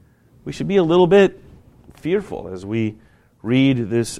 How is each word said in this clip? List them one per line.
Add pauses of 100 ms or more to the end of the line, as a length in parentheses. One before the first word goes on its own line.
(440)
We
should
be
a
little
bit (540)
fearful
as
we (460)
read
this